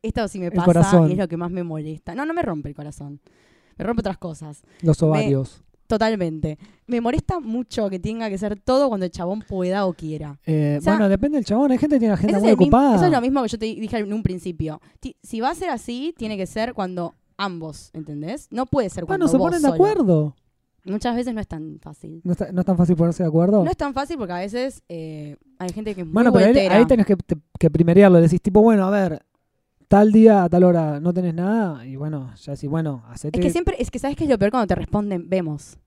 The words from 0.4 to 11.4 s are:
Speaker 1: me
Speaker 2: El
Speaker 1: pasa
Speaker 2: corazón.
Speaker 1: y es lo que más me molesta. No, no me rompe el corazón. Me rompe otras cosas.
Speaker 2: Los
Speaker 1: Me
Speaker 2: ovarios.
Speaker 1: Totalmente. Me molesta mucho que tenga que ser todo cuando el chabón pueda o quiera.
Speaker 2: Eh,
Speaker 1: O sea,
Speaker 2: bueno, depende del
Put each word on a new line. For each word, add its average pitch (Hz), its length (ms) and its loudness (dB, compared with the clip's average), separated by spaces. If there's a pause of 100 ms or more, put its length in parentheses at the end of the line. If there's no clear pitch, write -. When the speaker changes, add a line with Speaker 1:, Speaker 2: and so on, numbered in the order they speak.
Speaker 1:
me 175 60 -6
Speaker 2:
El 165 60 -6
Speaker 1:
pasa 175 120 0
Speaker 2:
corazón. 170 460 6
Speaker 1:
y - 20 0
es - 60 -2
lo 185 100 -4
que 165 80 -8
más 175 140 -8
me 180 120 -6
molesta. 156 520 -10
No, 262 120 -8
no 330 80 -6
me 339 80 -4
rompe 151 280 -6
el 143 40 -16
corazón. 143 460 -16 (560)
Me - 80 -10
rompe 226 160 -2
otras 196 180 -6
cosas. 156 440 -14 (180)
Speaker 2:
Los 160 220 2
Speaker 1:
Me 160 60 4
Speaker 2:
ovarios. 139 540 0 (240)
Speaker 1:
Totalmente. 175 720 -2 (280)
Me 240 160 -4
molesta 262 360 -2
mucho 226 520 -6
que 190 80 -8
tenga 220 320 -8
que 190 80 -8
ser 208 200 -6
todo 269 300 0
cuando 196 160 -2
el 175 80 -6
chabón 196 340 -6
pueda 190 400 -4
o 180 60 -2
quiera. 151 540 -12
Speaker 2:
Eh, 151 340 0
Speaker 1:
O - 20 -14
sea, 202 120 2
Speaker 2:
bueno, 214 140 2
depende 226 280 0
del 233 80 -2